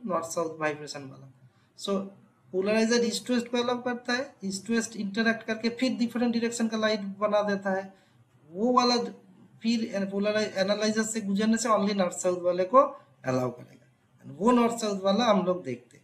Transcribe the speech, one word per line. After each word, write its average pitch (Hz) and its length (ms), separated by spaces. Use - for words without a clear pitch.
north 165 200
south 160 340
vibration 147 420
वाला। 135 240
So, 196 200
polarizer 220 520
east - 260
वेस्ट 240 180
को 240 140
अलाउ 240 200
करता 247 300
है, 262 220
East 196 260
वेस्ट 226 260
interact 220 460
करके 226 260
फिर 233 280
different 233 360
direction 233 360
का 220 80
लाइट 214 240
बना 202 420
देता 202 280
है, 190 220
वो 214 220
वाला 247 240
फिर 226 420
पोलराइज-, 202 520
analyzer 214 460
से 214 180
गुजरने 208 360
से 233 120
only 202 280
north 180 200
south 180 260
वाले 180 220
को 254 180
अलाउ 127 260
करेगा, - 360
वो 151 260
north 233 300
south 202 200
वाला 196 240
हम 202 220
लोग 180 180
देखते - 320
हैं। - 80